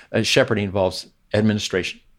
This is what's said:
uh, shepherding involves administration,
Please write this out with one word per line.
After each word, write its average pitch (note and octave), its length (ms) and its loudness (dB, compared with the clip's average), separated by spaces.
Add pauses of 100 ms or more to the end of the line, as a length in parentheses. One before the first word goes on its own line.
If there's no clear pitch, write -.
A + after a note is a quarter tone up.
(120)
uh, A2+ 100 0
shepherding A#2 420 2
involves F#2+ 420 -2 (280)
administration, G#2 640 0 (180)